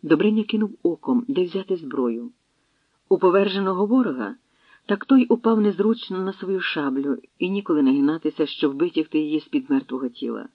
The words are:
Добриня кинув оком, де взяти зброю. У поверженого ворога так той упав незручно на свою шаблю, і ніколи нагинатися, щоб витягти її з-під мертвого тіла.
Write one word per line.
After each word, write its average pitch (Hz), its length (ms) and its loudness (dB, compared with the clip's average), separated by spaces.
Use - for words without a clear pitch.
Добриня 196 400 2
кинув 214 400 -4
оком, 127 440 -2
де 139 160 0
взяти 190 320 -6
зброю. 123 560 -6
У 190 80 4
поверженого 190 680 2
ворога 233 500 0
так - 200 -4
той 262 200 6
упав 226 360 2
незручно 202 580 0
на 190 140 -4
свою 190 280 -4
шаблю, 139 560 -2
і 180 100 -2
ніколи 190 320 0
нагинатися, 147 640 2
щоб 139 320 -2
витягти 156 420 0
її 151 200 -2
з-під 139 300 -4
мертвого 135 400 -2
тіла. 117 460 -8